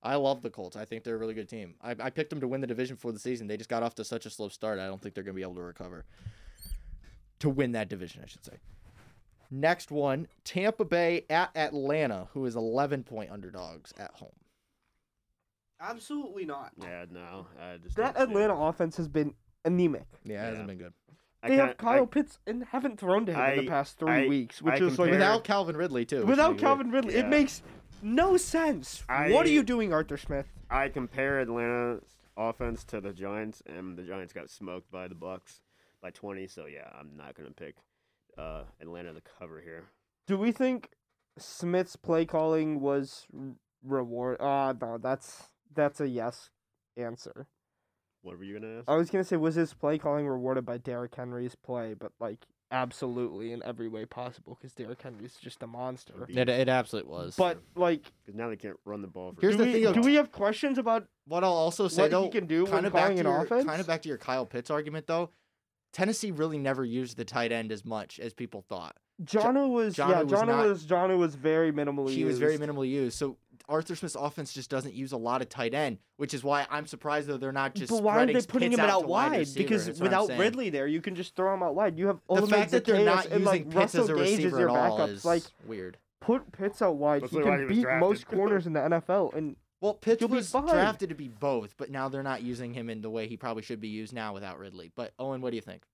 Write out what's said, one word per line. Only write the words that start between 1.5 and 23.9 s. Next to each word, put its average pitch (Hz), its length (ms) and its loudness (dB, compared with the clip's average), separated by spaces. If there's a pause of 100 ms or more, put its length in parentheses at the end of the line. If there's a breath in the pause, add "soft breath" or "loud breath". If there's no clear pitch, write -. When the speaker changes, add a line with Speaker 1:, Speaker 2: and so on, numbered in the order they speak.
Speaker 1:
team. 98 320 -12
I, 117 180 -8
I 123 100 -4
picked 151 200 -4
them 156 100 -6
to 131 80 -2
win 135 140 -4
the 135 60 -4
division 127 280 -4
for 120 160 -6
the 107 80 -8
season. 117 280 -4
They 104 100 -4
just 107 120 -12
got 117 140 0
off 117 120 -4
to 110 100 -8
such 117 200 -8
a 110 40 -12
slow 107 180 -8
start. 107 320 -6
I 95 80 -6
don't 95 140 -10
think 101 140 -10
they're 98 100 -8
gonna 98 100 -8
be 95 60 -6
able 92 140 -8
to 87 80 -10
recover. 87 420 -14 (1300 loud breath)
To 151 100 2
win 135 240 0
that 107 160 -4
division, 90 340 -12
I - 40 -20
should - 180 -20
say. - 80 -18 (1000 soft breath)
Next 156 400 0
one, 143 380 0 (160)
Tampa 208 400 0
Bay 170 440 2
at 165 280 2
Atlanta, 143 760 0
who 135 140 -4
is 117 100 -4
eleven 127 480 0
point 110 280 -10
underdogs 90 680 -14
at 98 160 -14
home. - 160 -20 (1500)
Speaker 2:
Absolutely 220 640 -8
not. 139 260 -10 (100)
Speaker 3:
Yeah, 87 280 -12
no, 87 380 -14 (120)
I 90 180 -14
just 175 180 -10
Speaker 2:
That 247 200 0
Speaker 3:
don't 262 120 2
see 226 60 -4
it. - 100 2
Speaker 2:
Atlanta 214 120 2
offense 160 420 0
has 165 100 -4
been 147 260 0 (320)
anemic. 170 400 2 (200)
Speaker 1:
Yeah, 104 180 -6
it 113 60 -4
hasn't 113 120 -8
Speaker 3:
Yeah. 104 60 -10
Speaker 1:
been 95 100 -10
good. 87 160 -14 (480 soft breath)
Speaker 3:
I 233 80 -6
Speaker 2:
They 262 60 6
have 269 120 6
Speaker 3:
can't, 254 100 -4
Speaker 2:
Kyle 247 260 4
Speaker 3:
I, - 20 4
Speaker 2:
Pitts 294 400 -2
and 240 200 -6
haven't 247 340 -4
thrown 202 280 2
to 180 60 -2
him 139 60 0
in 135 260 4
the - 60 -4
Speaker 3:
I, 156 40 0
Speaker 2:
past 139 220 -2